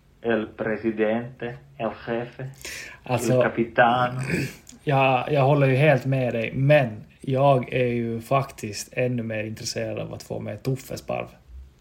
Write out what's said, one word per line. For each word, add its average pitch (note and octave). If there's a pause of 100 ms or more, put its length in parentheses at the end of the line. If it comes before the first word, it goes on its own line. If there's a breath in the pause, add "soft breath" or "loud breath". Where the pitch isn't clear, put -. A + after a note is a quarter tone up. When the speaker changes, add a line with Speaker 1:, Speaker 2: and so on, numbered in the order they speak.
(220)
Speaker 1:
El A2 (100)
presidente, A2+ (240)
el A2 (180)
jefe, B2 (520 loud breath)
Speaker 2:
Alltså, A#2+
Speaker 1:
el B2+
capitano. B2 (300 loud breath)
Speaker 2:
<clears throat> -
jag, C3+
jag C#3+
håller C#3
ju C3
helt C#3
med C3
dig, A#2
men C3 (160)
jag C3+
är B2+
ju A#2
faktiskt -
ännu B2
mer A2
intresserad A2
av A2
att -
få A2+
med G#2+
Tuffe -
Sparv. A#1+ (540)